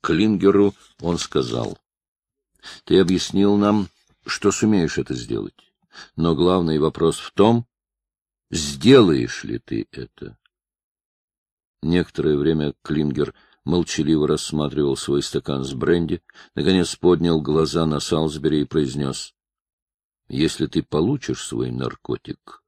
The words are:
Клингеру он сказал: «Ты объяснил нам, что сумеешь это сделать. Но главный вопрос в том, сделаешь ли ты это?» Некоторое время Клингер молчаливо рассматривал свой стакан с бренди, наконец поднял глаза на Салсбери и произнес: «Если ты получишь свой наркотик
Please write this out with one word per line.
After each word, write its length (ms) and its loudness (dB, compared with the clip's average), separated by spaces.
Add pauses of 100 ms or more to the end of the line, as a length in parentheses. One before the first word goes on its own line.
Клингеру 720 2 (260)
он 180 -2
сказал: 600 -4 (1040)
«Ты 140 4
объяснил 580 2
нам, 320 2 (380)
что 240 0
сумеешь 480 0
это 160 -6
сделать. 580 -10 (440)
Но 180 2
главный 440 2
вопрос 400 0
в 140 -16
том, 340 4 (840)
сделаешь 920 4
ли 140 -8
ты 340 -8
это?» 460 -16 (1400)
Некоторое 540 0
время 460 0
Клингер 520 -2 (300)
молчаливо 600 0
рассматривал 720 -2
свой 260 -2
стакан 420 -6
с 100 -8
бренди, 480 -2 (320)
наконец 420 0
поднял 440 2
глаза 460 0
на 140 -2
Салсбери 600 -2
и 20 0
произнес: 720 -4 (920)
«Если 380 -2
ты 160 -2
получишь 600 -4
свой 260 -6
наркотик 960 -10